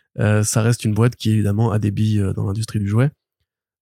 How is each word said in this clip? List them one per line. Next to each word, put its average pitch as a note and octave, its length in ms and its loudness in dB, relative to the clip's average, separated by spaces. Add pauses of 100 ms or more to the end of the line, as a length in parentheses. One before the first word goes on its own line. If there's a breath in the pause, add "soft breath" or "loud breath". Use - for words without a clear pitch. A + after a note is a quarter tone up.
(200 soft breath)
euh, G#2+ 240 2
ça A2 180 0
reste A#2 240 0
une G#2+ 80 0
boîte A#2 220 2
qui, A2+ 160 -2
évidemment, G#2 400 0
a G#2 80 0
des G2+ 120 -2
billes, G#2+ 280 0
euh, F#2+ 140 -2
dans G#2+ 120 -4
l'industrie G#2+ 340 -6
du G2+ 80 -2
jouet. A#2+ 240 2 (720)